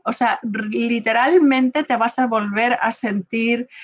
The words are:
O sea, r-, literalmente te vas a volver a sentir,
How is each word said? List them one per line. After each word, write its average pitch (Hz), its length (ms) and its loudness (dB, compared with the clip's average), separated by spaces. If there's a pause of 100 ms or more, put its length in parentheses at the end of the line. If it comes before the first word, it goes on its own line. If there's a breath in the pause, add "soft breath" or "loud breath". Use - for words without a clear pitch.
O 233 80 -2
sea, 233 300 -2
r-, 214 260 -6
literalmente 254 1120 2
te 247 140 -2
vas 226 220 0
a 254 80 2
volver 220 520 0
a 226 120 0
sentir, 226 760 -2 (160 loud breath)